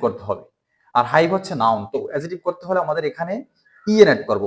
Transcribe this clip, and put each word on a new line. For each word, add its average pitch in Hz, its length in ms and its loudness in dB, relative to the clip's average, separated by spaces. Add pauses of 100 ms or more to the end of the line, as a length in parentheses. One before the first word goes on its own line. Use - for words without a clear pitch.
করতে 113 240 -4
হবে, 98 200 -6 (500)
আর 120 100 4
হাইভ 160 300 2
হচ্ছে 190 200 -4
নাউন। 113 380 0
তো - 60 -4 (120)
অ্যাডজেক্টিভ 170 340 -8
করতে 175 220 -6
হলে 185 140 0
আমাদের 151 240 -4
এখানে 170 300 -6 (520)
ইএন 214 240 8
অ্যাড - 160 -2
করবো, 101 200 -2